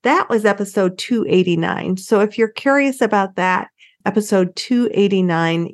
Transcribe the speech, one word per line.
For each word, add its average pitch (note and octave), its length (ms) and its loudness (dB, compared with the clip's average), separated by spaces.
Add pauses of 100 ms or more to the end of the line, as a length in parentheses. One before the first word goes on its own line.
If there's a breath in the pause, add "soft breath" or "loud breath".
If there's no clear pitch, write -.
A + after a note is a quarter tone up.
That D4+ 260 2
was A3 160 0
episode G3+ 520 0
two - 300 -2
eighty-nine. F3+ 680 0
So A3 220 0
if G#3+ 180 0
you're A3 120 0
curious C#4 520 0
about G3+ 340 0
that, F#3 340 -2 (360 soft breath)
episode G3+ 500 0
two B3 380 -2
eighty-nine F3 800 0